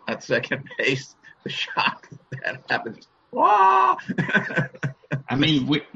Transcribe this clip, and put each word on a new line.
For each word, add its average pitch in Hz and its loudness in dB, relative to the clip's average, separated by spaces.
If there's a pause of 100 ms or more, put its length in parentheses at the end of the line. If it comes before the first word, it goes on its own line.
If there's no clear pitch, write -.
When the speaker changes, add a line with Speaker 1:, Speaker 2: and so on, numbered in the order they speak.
Speaker 1:
on - -6
second 131 -4
base, 131 -2 (280)
the - -10
shock - -4 (220)
that 135 -8
happens. 117 -6 (220)
Wah! 381 6 (640)
<laughs> - -8
Speaker 2:
I 123 0
mean, 147 2
we, 147 0 (120)